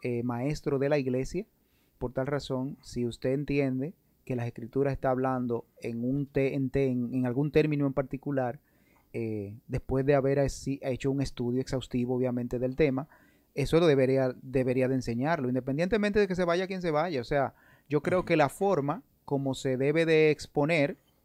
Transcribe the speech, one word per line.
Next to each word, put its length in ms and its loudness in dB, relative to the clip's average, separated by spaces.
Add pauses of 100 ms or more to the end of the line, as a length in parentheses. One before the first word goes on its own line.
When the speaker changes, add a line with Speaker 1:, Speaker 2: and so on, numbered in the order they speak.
Speaker 1:
eh, 220 -2
maestro 560 -2
de 80 2
la 100 4
iglesia. 480 -2 (520)
Por 140 -6
tal 140 -2
razón, 560 -4
si 240 -4
usted 260 -4
entiende 640 -2 (300)
que 100 -6
las 140 -2
escrituras 440 -2
está 180 -2
hablando 540 -2 (180)
en 220 -4
un 220 0
te-, 280 0
en 160 -2
te-, 180 2
en, 260 -2
en 120 0
algún 260 0
término 340 2
en 60 0
particular, 640 -4 (540)
eh, 420 -6 (140)
después 360 -2
de 120 4
haber 240 2
así 420 -2
hecho 300 -2
un 80 -2
estudio 400 -2
exhaustivo, 560 -2
obviamente, 420 -2
del 160 -2
tema, 320 2 (480)
eso 240 2
lo 80 6
debería, 560 4
debería 460 0
de 80 0
enseñarlo, 520 -2
independientemente 720 0
de 80 4
que 80 -4
se 100 0
vaya 220 0
quien 160 -6
se 80 0
vaya. 300 0
O 40 -6
sea, 300 0 (340)
yo 140 2
creo 180 2
Speaker 2:
Ujú. 60 -6
Speaker 1:
que 100 2
la 120 6
forma 540 0 (220)
como 300 -2
se 220 -2
debe 300 2
de 260 6
exponer 640 0 (280)